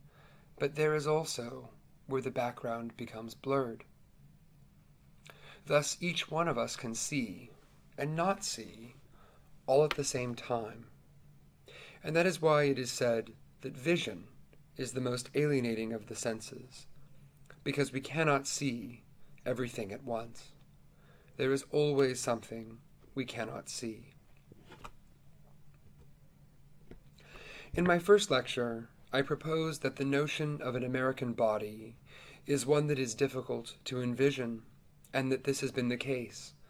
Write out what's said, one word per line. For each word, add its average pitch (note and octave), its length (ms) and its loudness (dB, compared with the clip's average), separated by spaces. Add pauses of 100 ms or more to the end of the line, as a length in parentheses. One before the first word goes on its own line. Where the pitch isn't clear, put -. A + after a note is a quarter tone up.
(580)
but C#3+ 160 0
there D3+ 200 4
is D3 120 0
also C3 640 0 (360)
where C3+ 140 0
the B2+ 80 -2
background A#2 680 -2
becomes A2+ 400 -10
blurred. C3 480 -2 (1800)
Thus, D3 340 2
each F3 280 -2
one E3 200 0
of B2 100 0
us A#2 160 0
can A#2 180 -6
see A2 580 -4 (460)
and D3+ 200 -4
not F#3+ 260 0
see A2+ 540 -10 (720)
all C#3 160 8
at D3 80 2
the C#3+ 100 -2
same B2 320 -2
time. A#2 520 -4 (1160)
And D#3 140 0
that E3+ 100 6
is D#3 160 0
why D3+ 220 8
it C3+ 160 4
is B2 100 -4
said A#2 400 2 (300)
that - 160 -10
vision B2 480 0 (520)
is C3 140 -4
the B2+ 100 -2
most B2 360 -2
alienating A#2+ 560 4
of G#2 160 -6
the A2 80 -10
senses, - 720 -6 (720)
because C#3 300 0
we C3+ 80 -4
cannot C#3+ 480 2
see A#2+ 560 -4 (420)
everything A#2+ 460 -2
at A2+ 100 -12
once. A#2 460 -6 (880)
There C3 160 2
is C#3 180 0
always C#3 480 4
something A2+ 600 -4 (360)
we C3 100 -2
cannot A2+ 440 -8
see. A#2 460 -8 (3500)
In F3+ 120 2
my F3 160 6
first G3+ 320 8
lecture, A#2+ 560 0 (240)
I C3+ 100 4
proposed D#3+ 600 -2
that C3 140 -2
the C#3 80 0
notion D3 580 0
of B2 140 -2
an B2 80 -2
American C3 480 0
body A2 640 0 (500)
is C#3 180 2
one D3 220 4
that D3 120 2
is B2 180 -2
difficult C3 580 -2 (100)
to B2+ 160 -4
envision, B2 600 2 (500)
and C3 180 2
that C3+ 140 2
this C3+ 160 0
has C3 120 -2
been B2 160 0
the B2 80 0
case B2 580 -6 (160)